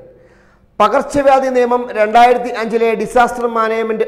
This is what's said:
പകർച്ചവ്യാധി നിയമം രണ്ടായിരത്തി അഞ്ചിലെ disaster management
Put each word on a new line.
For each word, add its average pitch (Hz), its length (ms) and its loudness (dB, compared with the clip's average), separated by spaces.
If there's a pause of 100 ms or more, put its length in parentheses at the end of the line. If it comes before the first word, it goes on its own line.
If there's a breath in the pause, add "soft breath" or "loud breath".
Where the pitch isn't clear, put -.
(800 soft breath)
പകർച്ചവ്യാധി 269 680 0
നിയമം 247 440 0
രണ്ടായിരത്തി 240 580 2
അഞ്ചിലെ 226 460 -2
disaster 240 520 0
management 220 600 -2